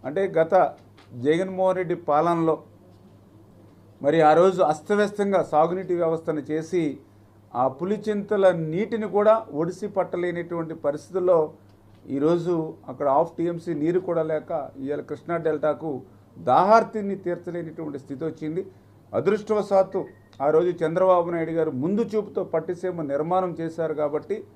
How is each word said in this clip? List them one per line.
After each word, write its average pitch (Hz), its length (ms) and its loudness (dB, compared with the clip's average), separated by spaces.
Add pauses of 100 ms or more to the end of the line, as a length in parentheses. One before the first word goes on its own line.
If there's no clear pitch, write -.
అంటే 165 160 -2 (140)
గత 160 160 2 (720)
జగన్మోహన్ 185 540 2
రెడ్డి 170 180 -4 (120)
పాలనలో 165 460 2 (1500)
మరి 151 120 4 (120)
ఆ - 100 8
రోజు 185 220 4 (100)
అస్తవ్యస్తంగా 202 720 0 (100)
సాగునీటి 175 500 2
వ్యవస్థను 160 480 -2
చేసి 160 340 -2 (800)
ఆ 127 40 4 (160)
పులిచింతల 202 640 0 (260)
నీటిని 214 360 -4 (100)
కూడా 208 180 6 (240)
ఒడిసి 180 380 -4
పట్టలేనటువంటి 175 760 -4 (140)
పరిస్థితుల్లో 175 500 0 (760)
ఈరోజు 165 400 2 (340)
అక్కడ 135 240 -4
హాఫ్ 165 240 2
టీఎంసీ 170 340 -4 (120)
నీరు 175 240 2
కూడా 165 240 0
లేక 156 180 -6 (320)
ఇవాళ 143 280 -6
కృష్ణా 160 260 -6 (100)
డెల్టాకు 151 460 -2 (580)
దాహార్తిని 202 720 4
తీర్చలేనటువంటి 165 800 -8
స్థితి 135 260 -10
వచ్చింది. 160 320 -6 (560)
అదృష్టవశాత్తు 196 840 0 (440)
ఆ 143 120 2
రోజు 175 160 4 (120)
చంద్రబాబు 175 520 4
నాయుడు 160 220 -2
గారు 160 140 0 (120)
ముందు 202 280 0
చూపుతో 208 300 -4 (120)
పట్టిసీమ 170 580 -4
నిర్మాణం 175 400 0 (100)
చేశారు 160 400 -4
కాబట్టి 151 360 -4 (180)